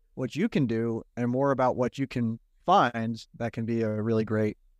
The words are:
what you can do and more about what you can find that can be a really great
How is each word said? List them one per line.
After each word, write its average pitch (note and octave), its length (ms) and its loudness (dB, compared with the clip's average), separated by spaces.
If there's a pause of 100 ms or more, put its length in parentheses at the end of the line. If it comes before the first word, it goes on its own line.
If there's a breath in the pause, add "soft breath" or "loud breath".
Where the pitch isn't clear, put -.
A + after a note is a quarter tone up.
(140)
what B2+ 200 -6
you F#3+ 140 -2
can D3+ 180 2
do A2+ 380 -2 (120)
and A#2+ 140 -2
more C#3 200 2
about B2+ 260 2
what B2 220 -2
you C3+ 80 -2
can A#2 320 -4 (280)
find A#2 580 2 (120)
that A#2 160 -4
can A#2 120 -6
be A2+ 180 0
a G#2+ 200 -2
really A2 220 2
great G#2+ 340 0 (220)